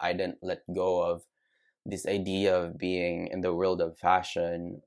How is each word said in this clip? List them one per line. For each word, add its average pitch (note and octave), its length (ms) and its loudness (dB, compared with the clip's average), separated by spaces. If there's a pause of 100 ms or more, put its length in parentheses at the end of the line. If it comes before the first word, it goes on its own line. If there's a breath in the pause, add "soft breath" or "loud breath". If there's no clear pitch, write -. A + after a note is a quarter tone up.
I F2+ 140 0
didn't F#2 280 -2
let F#2 200 -4 (120)
go F2+ 280 2
of E2+ 200 0 (640)
this - 220 -6
idea F#2+ 500 2
of E2+ 220 -2
being F2 500 -2
in F#2+ 140 -6
the F2+ 120 0
world F2+ 280 2
of E2 160 -4
fashion F2 880 0